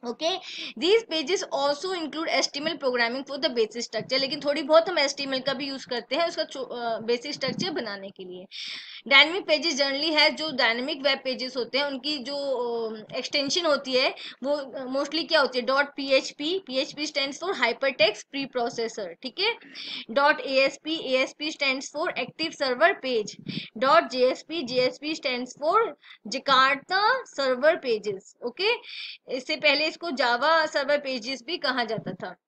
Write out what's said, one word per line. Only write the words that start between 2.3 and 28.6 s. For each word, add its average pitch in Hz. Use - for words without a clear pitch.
T -
M 294
L 320
programming 247
for 277
the 294
basic 233
structure। 233
लेकिन 269
थोड़ी 285
बहुत 330
हम 349
एच 277
टी 277
एम 269
एल 262
का 269
भी 269
यूज़ 269
करते 240
हैं 339
उसका 339
चो-, 277
अ, 233
basic 240
structure 262
बनाने 202
के -
लिए। 180
Dynamic 294
pages 302
generally 277
है, 302
जो 311
डायनामिक 254
वेब 269
पेजेस 254
होते 233
हैं 285
उनकी 285
जो, 269
अ, 233
एक्सटेंशन 285
होती 277
है 269
वो, 269
अ, 269
mostly 285
क्या 311
होती 254
है? 240
डॉट 269
पी 277
एच 269
पी, 320
पी 254
एच 269
पी 294
stands 277
for -
hypertext 269
preprocessor, 240
ठीक 262
है? 440
डॉट 285
ए 277
एस 269
पी, 311
ए 262
एस 262
पी 302
stands 269
for 330
active 262
server 277
page, 226
डॉट 277
जे 254
एस -
पी, 320
जे 247
एस 254
पी 302
stands 254
for 370
Jakarta 269
server 269
pages, 208
ओके? 370